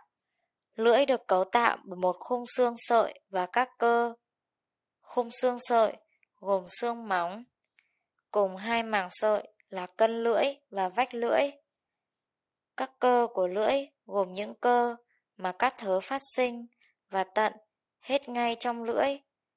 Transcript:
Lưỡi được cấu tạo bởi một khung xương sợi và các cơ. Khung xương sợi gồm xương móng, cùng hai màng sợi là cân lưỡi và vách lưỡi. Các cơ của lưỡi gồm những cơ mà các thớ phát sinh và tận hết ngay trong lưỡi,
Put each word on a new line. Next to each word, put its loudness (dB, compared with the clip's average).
Lưỡi 4
được 0
cấu 4
tạo 2
bởi -12
một 0
khung -6
xương 0
sợi 0
và -2
các -2
cơ. 2
Khung -6
xương 0
sợi 2
gồm -2
xương -2
móng, -4
cùng 0
hai -2
màng -2
sợi 0
là -8
cân 0
lưỡi 2
và -4
vách -2
lưỡi. 0
Các -6
cơ 4
của 0
lưỡi 0
gồm -4
những -8
cơ 2
mà -6
các -2
thớ -2
phát -4
sinh -2
và -2
tận 0
hết -2
ngay -2
trong -4
lưỡi, 0